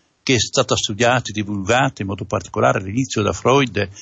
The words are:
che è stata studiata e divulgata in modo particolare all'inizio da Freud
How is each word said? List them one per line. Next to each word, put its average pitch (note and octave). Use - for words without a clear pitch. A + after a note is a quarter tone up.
che -
è A2+
stata -
studiata A#2+
e -
divulgata G#2
in G2
modo G2+
particolare A#2+
all'inizio A2
da G2+
Freud A2+